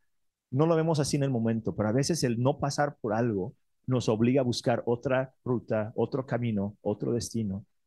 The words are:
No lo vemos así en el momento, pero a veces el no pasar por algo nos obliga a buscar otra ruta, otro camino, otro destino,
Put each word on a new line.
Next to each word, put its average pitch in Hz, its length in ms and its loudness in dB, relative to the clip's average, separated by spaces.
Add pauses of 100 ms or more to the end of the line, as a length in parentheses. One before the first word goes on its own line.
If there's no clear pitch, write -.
(500)
No 143 160 2
lo 165 100 4
vemos 160 240 2
así 143 160 0
en 139 80 2
el 139 60 0
momento, 113 440 0
pero 104 140 0
a 107 40 0
veces 143 320 0
el 120 180 0
no 139 180 2
pasar 143 400 -2
por 104 140 -2
algo 110 400 0 (320)
nos 127 220 0
obliga 120 340 4
a - 20 0
buscar 120 420 0
otra 131 480 -2 (100)
ruta, 117 520 -2
otro 123 300 -2
camino, 110 560 -2
otro 113 300 -2
destino, 107 520 -4 (220)